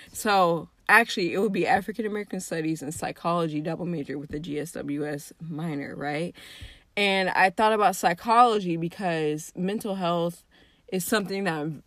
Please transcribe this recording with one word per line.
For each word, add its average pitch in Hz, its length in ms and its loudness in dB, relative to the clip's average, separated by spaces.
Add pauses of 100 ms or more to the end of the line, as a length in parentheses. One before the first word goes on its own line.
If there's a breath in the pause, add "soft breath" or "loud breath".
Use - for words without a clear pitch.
(140 loud breath)
So 180 560 2 (180)
actually, 208 460 4
it 180 60 -2
would 208 120 0
be 180 140 0
African 214 400 0
American 202 340 -6
Studies 160 440 -4
and 147 100 -8
psychology 165 640 -2
double 165 260 -4
major 147 340 -6
with 143 140 -12
a 151 60 -6
G 147 200 -6
S 147 140 -8
W 143 320 -4
S 147 360 -8
minor, 156 540 -6
right? 147 400 -6 (600 loud breath)
And 196 340 2
I 185 200 4
thought 220 240 4
about 196 220 4
psychology 214 800 4
because 160 800 -2
mental 196 400 -2
health 175 480 -2 (460 soft breath)
is 185 140 -2
something 196 420 -2
that 170 80 0
I'm 151 340 -4